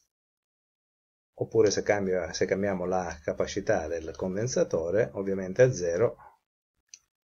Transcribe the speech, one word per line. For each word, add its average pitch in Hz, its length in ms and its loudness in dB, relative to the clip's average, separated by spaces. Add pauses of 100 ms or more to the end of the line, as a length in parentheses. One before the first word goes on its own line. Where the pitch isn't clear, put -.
(1300)
oppure 110 360 4
se 95 120 0
cambio, 92 500 0
se 95 140 0
cambiamo 95 400 0
la 90 360 -2
capacità 95 640 -2
del 82 280 -6
condensatore, 98 960 0
ovviamente 95 480 -2
a 127 100 8
zero, 90 460 0 (1200)